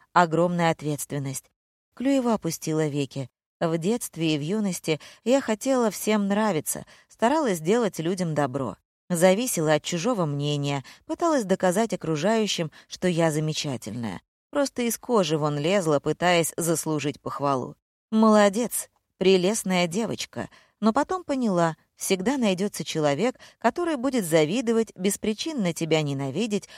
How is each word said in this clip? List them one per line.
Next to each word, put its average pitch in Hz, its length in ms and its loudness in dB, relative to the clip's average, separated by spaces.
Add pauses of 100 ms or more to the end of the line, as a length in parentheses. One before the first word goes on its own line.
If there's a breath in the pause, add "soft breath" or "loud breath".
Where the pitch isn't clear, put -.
(120)
огромная 170 580 2
ответственность». 143 800 -6 (440)
Клюева 247 400 2
опустила 156 520 -2
веки. 139 420 -4 (320)
В 170 160 0
детстве 165 600 -2
и - 20 -4
в 139 40 -4
юности 175 580 -2 (240 loud breath)
я 262 160 2
хотела 240 500 0
всем 202 380 -2
нравиться, 202 560 -2 (240 soft breath)
старалась 240 520 0
делать 202 380 0
людям 170 340 -2
добро. 135 440 -2 (340)
Зависела 180 640 4
от 151 80 2
чужого 180 440 -2
мнения, 143 580 -2 (220 loud breath)
пыталась 311 380 0
доказать 190 480 0
окружающим, 175 800 -2 (160 loud breath)
что - 220 -4
я 165 240 2
замечательная. 123 880 -6 (300)
Просто 269 320 -2
из 233 140 -2
кожи 180 400 0
вон 147 220 0
лезла, 160 400 2
пытаясь 170 580 0
заслужить 156 640 -2
похвалу. 139 540 -4 (380)
«Молодец, 214 760 4 (280)
прелестная 185 720 2
девочка», 175 600 -6 (320 soft breath)
но 214 120 4
потом 339 320 -2
поняла, 185 520 0 (200)
всегда 196 400 -2
найдётся 196 480 -2
человек, 156 500 0 (240 loud breath)
который 330 380 0
будет 240 280 -2
завидовать, 220 680 2
беспричинно 202 800 -2
тебя 160 300 0
ненавидеть, 143 760 -4